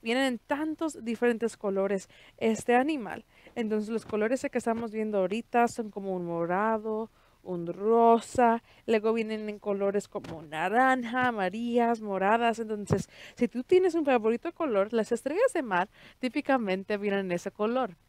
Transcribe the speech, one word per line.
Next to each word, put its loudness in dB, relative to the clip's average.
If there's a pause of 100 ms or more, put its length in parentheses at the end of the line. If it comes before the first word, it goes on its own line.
Vienen 0
en -2
tantos -6
diferentes 0
colores -2 (300)
este 0
animal. -2 (300)
Entonces, -2
los -4
colores -2
que -2
estamos -4
viendo -2
ahorita 0
son -8
como -6
un -4
morado, -2 (320)
un -6
rosa, 4 (240)
luego 2
vienen -4
en -10
colores -2
como -10
naranja, 2
amarillas, 0
moradas. 2
Entonces, -2 (280)
si 0
tú -6
tienes 4
un 0
favorito 2
color, 0
las 0
estrellas 0
de 0
mar 0 (300)
típicamente -2
vienen 0
en -2
ese -4
color. -2 (120)